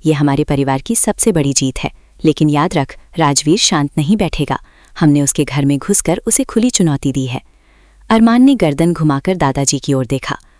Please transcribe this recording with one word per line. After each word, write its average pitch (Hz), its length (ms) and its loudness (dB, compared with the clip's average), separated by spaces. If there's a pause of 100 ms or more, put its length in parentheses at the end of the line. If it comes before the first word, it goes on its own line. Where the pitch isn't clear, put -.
ये 156 60 2
हमारे 147 320 0
परिवार 139 360 -2
की 226 160 -4
सबसे - 360 0
बड़ी 143 200 0
जीत 131 260 -4
है। - 120 -6 (340)
लेकिन 151 260 2
याद 147 240 0
रख, 139 220 -2 (220)
राजवीर 151 400 2
शांत 143 400 0
नहीं 160 180 2
बैठेगा, 156 420 -2 (420)
हमने 147 220 4
उसके 143 220 0
घर 139 200 -2
में 139 140 0
घुसकर - 480 -2
उसे 254 180 0
खुली 240 260 0
चुनौती 143 420 0
दी 131 140 -4
है।" 120 160 -8 (680)
अरमान 226 320 4
ने 277 120 6
गर्दन 165 380 0
घुमाकर 156 440 0
दादाजी 139 420 -2
की 139 160 -2
ओर 131 120 -2
देखा। - 320 -6 (220)